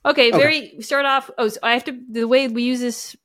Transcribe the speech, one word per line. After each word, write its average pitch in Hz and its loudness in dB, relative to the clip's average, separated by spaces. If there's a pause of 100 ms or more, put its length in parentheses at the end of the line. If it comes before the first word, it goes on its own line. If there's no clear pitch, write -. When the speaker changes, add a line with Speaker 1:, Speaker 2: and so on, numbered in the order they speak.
Speaker 1:
Okay, 277 4
Speaker 2:
Okay. 233 4
Speaker 1:
very, 294 0
we 226 -14
start 277 -2
off, 269 0
oh, 226 0
so 214 -10
I 226 2
have 247 0
to, 254 -10 (100)
the 226 -4
way 262 4
we 233 -4
use 247 -2
this, - -8